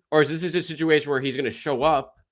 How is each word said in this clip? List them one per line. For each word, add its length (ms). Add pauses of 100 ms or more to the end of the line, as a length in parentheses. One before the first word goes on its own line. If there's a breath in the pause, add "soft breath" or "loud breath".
(120)
or 100
is 80
this 120
just 140
a 60
situation 480
where 120
he's 160
gonna 120
show 320
up 360 (140)